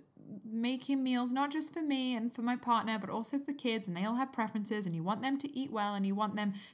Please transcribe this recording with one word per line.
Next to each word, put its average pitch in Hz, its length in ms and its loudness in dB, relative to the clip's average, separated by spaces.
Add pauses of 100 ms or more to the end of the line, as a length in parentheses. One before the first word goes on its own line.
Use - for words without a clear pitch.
(460)
making 247 560 2
meals, 247 320 2
not 277 160 2
just 302 240 0
for 339 80 -2
me 262 320 2
and 233 180 0
for 233 120 -6
my 247 120 2
partner, 220 440 2
but 196 100 -4
also 226 300 0
for 277 120 -6
kids, 226 360 0
and 170 100 -2
they 190 80 0
all 226 80 0
have 262 180 0
preferences, 214 540 -2
and 175 80 -2
you 165 80 -2
want 202 220 -2
them 277 140 2
to - 200 -6
eat 269 140 -4
well, 208 240 0
and 196 100 2
you 196 80 2
want 208 220 0
them 208 180 0 (200)